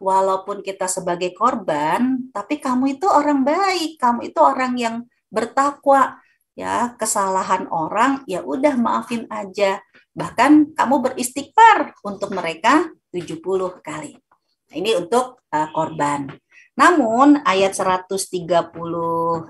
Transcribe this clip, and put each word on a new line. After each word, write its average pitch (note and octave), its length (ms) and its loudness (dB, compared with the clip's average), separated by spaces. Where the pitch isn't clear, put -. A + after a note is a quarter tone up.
walaupun F#3+ 560 0
kita F#3+ 320 -6
sebagai F3 400 -4
korban, G#3+ 1040 -2
tapi D4 240 -6
kamu C4+ 400 -2
itu F#4 80 -2
orang D4 400 2
baik, E4+ 480 0
kamu A#3+ 400 -2
itu E4+ 80 -2
orang C4 320 0
yang A#3 200 -4
bertakwa, C4+ 880 0
ya, G3 400 -2
kesalahan G3 720 -2
orang, G#3+ 560 0
ya F3+ 160 -6
udah C#4 320 0
maafin A#3 560 -2
aja. G3 480 -4
Bahkan C#4+ 640 4
kamu B3 200 2
beristighfar D4 960 4
untuk G3+ 320 -8
mereka A3 560 0
tujuh E3 240 -8
puluh F#3 400 -4
kali. D3+ 400 -14
Nah, - 80 -18
ini G#3 240 -2
untuk, A#3+ 400 -2
eh, D#3 160 -2
korban. D3 560 -4
Namun C#4+ 720 4
ayat F#3+ 240 2
seratus F#3 560 -4
tiga E3+ 400 0
puluh E3 840 -4